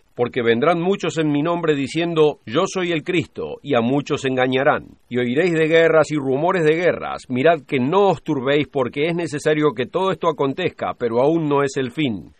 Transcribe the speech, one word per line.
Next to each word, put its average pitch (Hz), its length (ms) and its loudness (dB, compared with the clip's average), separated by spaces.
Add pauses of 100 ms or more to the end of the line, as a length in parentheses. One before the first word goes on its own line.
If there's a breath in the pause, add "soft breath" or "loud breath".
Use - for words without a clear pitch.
(160)
porque 120 260 -2
vendrán 131 400 2
muchos 175 360 -2
en 156 140 0
mi 143 120 0
nombre 165 320 0
diciendo, 156 720 0
'Yo 131 200 0
soy 180 260 -4
el 156 120 -4
Cristo', 113 580 -4
y 135 140 -2
a 117 60 4
muchos 135 440 -2
engañarán. 131 720 0 (100)
Y 120 120 -4
oiréis 139 340 0
de 160 140 2
guerras 156 440 4
y 156 40 -2
rumores 151 500 0
de 156 100 4
guerras. 147 540 -2
Mirad 139 320 2
que 135 180 -2
no 180 280 2
os 170 160 0
turbéis, 139 440 0
porque 135 400 -2
es 170 80 -2
necesario 151 580 0
que 120 120 -4
todo 185 260 -2
esto 180 160 -2
acontezca, 139 680 -2
pero 117 240 0
aún 156 260 2
no 143 160 2
es 139 140 -4
el 131 140 -4
fin. 117 480 -4